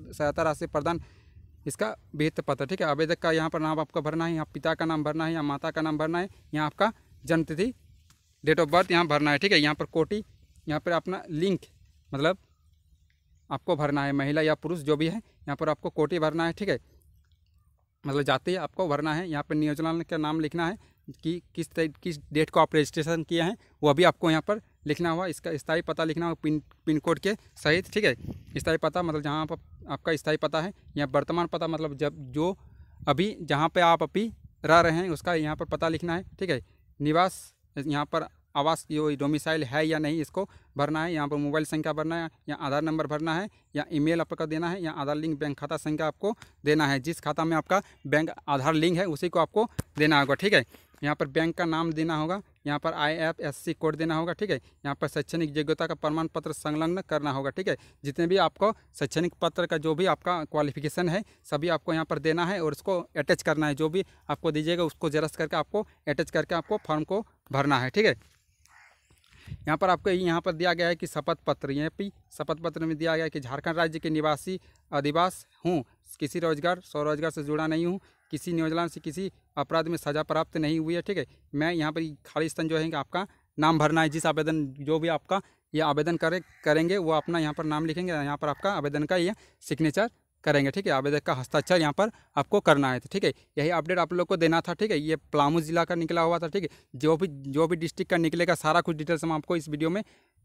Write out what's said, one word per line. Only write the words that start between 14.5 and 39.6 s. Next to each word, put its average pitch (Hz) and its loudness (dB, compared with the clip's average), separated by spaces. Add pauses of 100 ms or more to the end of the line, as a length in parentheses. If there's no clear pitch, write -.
पुरुष 165 -6
जो 147 2
भी 160 2
है, 175 -4
यहाँ - -8
पर 156 -2
आपको 156 -2
कोटि 160 0
भरना 156 0
है, 165 -2
ठीक 202 -6
है, 135 0 (1300)
मतलब 143 0
जाति 139 2
आपको 180 -2
भरना 147 0
है। 175 -2
यहाँ 147 -2
पर 160 -2
नियोजनालय 156 0
का 170 -6
नाम 156 -2
लिखना 165 -2
है 214 -6 (440)
कि 170 -4 (120)
किस 165 -6
तरी-, 160 0 (100)
किस 160 -6 (140)
डेट 156 2
को 170 4
आप 156 4
रजिस्ट्रेशन 160 2
किए 165 0
हैं, 190 0 (260)
वो 147 8
भी 175 6
आपको 165 4
यहाँ 160 2
पर 208 -2 (260)
लिखना 165 0
हुआ, 175 -2
इसका 165 -6
स्थायी 165 -2
पता 160 -2
लिखना 160 -2
होगा 165 -4
पिन, 151 0 (240)
पिन 151 4
कोड 160 0
के 196 0 (220)
सहित, 165 2
ठीक 208 0
है। 139 4 (420)
स्थायी 160 0
पता 170 0
मतलब 156 -4
जहाँ 151 -4
आप, 156 -8 (280)
आपका 156 -2
स्थायी 156 -2
पता 156 -2
है, 185 -4 (240)
या 143 -2
वर्तमान 147 0
पता 165 -4
मतलब 156 -4
जब, 143 -4
जो 165 -2 (520)
अभी 170 0
जहाँ 151 0
पे 180 2
आप 170 6
अभी 202 -2 (320)
रह 160 8
रहे 165 6
हैं, 180 0
उसका 175 -2
यहाँ 156 -2
पर 170 -6
पता 160 -2
लिखना 165 -2
है, 185 -6 (140)
ठीक 185 -4
है। 127 -2 (380)
निवास, 160 0 (240)
यहाँ 147 -2
पर 160 -4 (300)
आवास, 151 2
जो 151 0
डोमिसाइल 147 0